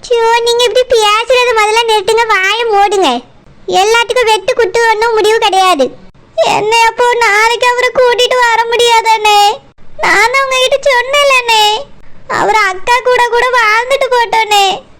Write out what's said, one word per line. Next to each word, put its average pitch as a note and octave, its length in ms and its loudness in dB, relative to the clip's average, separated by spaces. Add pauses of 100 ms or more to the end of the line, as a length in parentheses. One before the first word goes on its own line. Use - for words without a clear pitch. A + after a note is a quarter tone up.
சோ, A#4 380 0
நீங்க A#4+ 200 0
இப்படி B4 240 0
பேசுறது A#4 640 0
முதல்ல G#4+ 320 0
நிறுத்துங்க, A4 400 0
வாயை G#4 380 0
மூடுங்க. G4 580 0 (440)
எல்லாத்துக்கும் A4+ 580 0
வெட்டு G#4+ 300 0
குத்து A#4 340 0
ஒண்ணும் A4+ 260 0
முடிவு G#4+ 240 0
கிடையாது. F#4 520 0 (440)
என்ன A4+ 420 0 (100)
அப்போ A#4+ 280 0
நாளைக்கு A#4 540 0
அவரை B4 260 0
கூட்டிட்டு B4 420 2
வர A#4 280 0
முடியாதானே? A4 920 2 (420)
நான் G#4+ 320 0
தான் C5+ 140 0
உங்ககிட்ட C5 460 -2
சொன்னேன்லண்ணே, B4 920 0 (480)
அவர் - 260 -2
அக்கா G4+ 500 0
கூட B4 240 2
கூட A#4+ 220 0
வாழ்ந்துட்டு B4 600 0
போட்டோனே. G#4 720 0 (180)